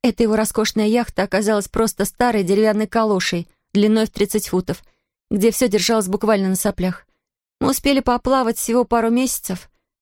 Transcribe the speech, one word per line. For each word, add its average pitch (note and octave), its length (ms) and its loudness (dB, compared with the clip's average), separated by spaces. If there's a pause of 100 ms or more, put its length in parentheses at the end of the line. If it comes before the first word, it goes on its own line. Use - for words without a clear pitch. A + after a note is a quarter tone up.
Эта A#3 200 0
его G#3+ 120 2
роскошная G#3+ 520 0
яхта A3+ 360 0
оказалась G3+ 440 0
просто - 380 -2
старой A3 380 0
деревянной G#3+ 440 2
калошей G3 600 -2 (260)
длиной G#3+ 340 4
в - 20 -16
тридцать - 400 -4
футов, F3+ 340 -4 (460)
где G#3 220 2
всё B3 160 0
держалось G#3 400 0
буквально G3 420 0
на F#3+ 60 0
соплях. F#3 520 -4 (540)
Мы C4+ 80 0
успели C4+ 320 2
поплавать B3 560 0
всего A#3+ 260 0
пару A3+ 260 0
месяцев, A#3+ 600 -4 (320)